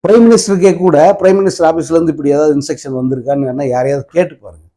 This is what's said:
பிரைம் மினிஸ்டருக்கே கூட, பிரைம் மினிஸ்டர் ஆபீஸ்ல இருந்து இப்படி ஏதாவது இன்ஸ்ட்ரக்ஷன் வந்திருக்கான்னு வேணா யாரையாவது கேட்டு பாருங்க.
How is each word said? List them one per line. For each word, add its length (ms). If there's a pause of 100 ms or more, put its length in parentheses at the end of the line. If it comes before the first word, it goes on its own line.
பிரைம் 220
மினிஸ்டருக்கே 480
கூட, 420
பிரைம் 200
மினிஸ்டர் 300
ஆபீஸ்ல 220
இருந்து 200
இப்படி 180
ஏதாவது 280
இன்ஸ்ட்ரக்ஷன் 440
வந்திருக்கான்னு 480
வேணா 180
யாரையாவது 380
கேட்டு 300
பாருங்க. 300 (120)